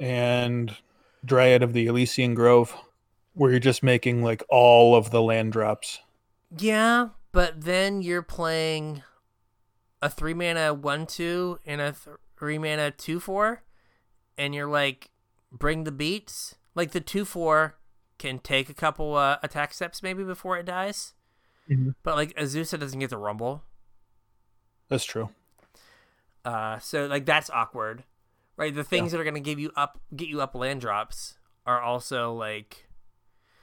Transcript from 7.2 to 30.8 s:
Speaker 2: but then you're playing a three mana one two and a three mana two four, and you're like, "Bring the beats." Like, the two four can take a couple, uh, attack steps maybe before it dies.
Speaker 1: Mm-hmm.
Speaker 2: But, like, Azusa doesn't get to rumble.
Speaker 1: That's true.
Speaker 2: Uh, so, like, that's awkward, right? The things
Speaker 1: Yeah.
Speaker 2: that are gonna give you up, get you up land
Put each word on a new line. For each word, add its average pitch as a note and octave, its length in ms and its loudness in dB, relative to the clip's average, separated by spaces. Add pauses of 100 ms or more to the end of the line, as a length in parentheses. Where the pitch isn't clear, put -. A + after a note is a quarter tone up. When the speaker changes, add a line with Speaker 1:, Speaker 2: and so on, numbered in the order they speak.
Speaker 2:
but D#3+ 300 2
then F#3+ 400 0
you're F3 200 -4
playing D#3+ 800 -6 (1000)
a D3 80 -2
three D#3 260 -6
mana E3 380 0
one D3 340 -4
two F3 600 -4
and D3 140 -6
a C#3+ 140 -4 (420)
three D3+ 220 -6
mana D3+ 340 -2
two E3 260 -8
four, G#3 460 -2 (720)
and C#3+ 180 -4
you're C#3+ 140 -6
like, C#3+ 420 -2 (400)
"Bring D#3 340 -2
the D3+ 80 -8
beats." D#3 600 -8 (220)
Like, E3+ 160 -4
the F3 80 -4
two G3+ 240 -4
four D#3 520 0 (420)
can C3 200 -8
take C3+ 300 -2
a D3 60 -18
couple, D3+ 420 -4
uh, C#3+ 260 2
attack D3 320 -6
steps F3 280 -10
maybe F#3 200 -8
before F#3 360 -6
it F3 80 -10
dies. F#3 480 -8 (540)
Speaker 1:
Mm-hmm. C3 220 0 (140)
Speaker 2:
But, D#3+ 100 -4
like, D3+ 220 -4
Azusa D#3 420 -6
doesn't C3+ 220 -10
get C3 100 -6
to A#2 80 -8
rumble. A2 460 -6 (1200)
Speaker 1:
That's C3 160 -2
true. A2 260 -8 (1120)
Speaker 2:
Uh, A2 340 -6
so, C#3+ 280 -6
like, C#3+ 200 -4
that's D3+ 240 0
awkward, A#2 540 -4 (520)
right? D3+ 180 -6
The D3 100 -6
things E3+ 280 -2
Speaker 1:
Yeah. F3 60 -4
Speaker 2:
that - 40 -4
are - 20 -6
gonna D3+ 160 -6
give D3 180 -6
you D3+ 180 -8
up, D3 240 -4 (160)
get D#3+ 120 -10
you D3 120 -6
up C3+ 140 -6
land C3 260 -6